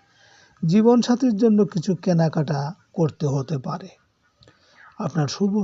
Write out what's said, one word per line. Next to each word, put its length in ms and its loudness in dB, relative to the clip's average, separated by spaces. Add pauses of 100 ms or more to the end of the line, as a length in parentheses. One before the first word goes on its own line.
(640)
জীবনসাথীর 720 2
জন্য 280 4
কিছু 300 -4
কেনাকাটা 680 0 (320)
করতে 340 -2
হতে 320 -4
পারে। 320 -10 (1080)
আপনার 300 -4
শুভ 240 -2 (120)